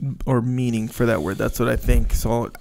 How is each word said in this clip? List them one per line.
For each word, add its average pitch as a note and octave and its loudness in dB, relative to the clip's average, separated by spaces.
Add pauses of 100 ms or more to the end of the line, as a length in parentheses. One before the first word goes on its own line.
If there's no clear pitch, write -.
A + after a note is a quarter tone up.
(260)
or B2+ 2
meaning B2 -2
for - 0
that F#2+ 2
word. F#2 -2
That's A#2 -2
what A#2+ 2
I C3+ 2
think. A#2 4
So A#2 0